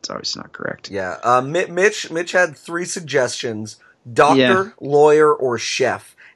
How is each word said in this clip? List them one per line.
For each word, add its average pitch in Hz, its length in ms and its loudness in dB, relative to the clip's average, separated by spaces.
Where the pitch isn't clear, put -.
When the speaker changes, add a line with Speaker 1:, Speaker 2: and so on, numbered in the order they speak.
Speaker 1:
that's - 80 -12
obviously - 320 -10
not - 100 -18
correct. - 400 -12
Speaker 2:
Yeah. 92 320 -6
Uh, 123 180 4
Mi-, 160 260 -4
Mitch, 180 440 -2
Mitch 170 220 -6
had 175 240 0
three 170 280 -8
suggestions: 123 920 -4
doctor, 143 280 4
Speaker 1:
Yeah. 190 300 2
Speaker 2:
lawyer, 151 520 6
or 123 240 -2
chef. - 580 -4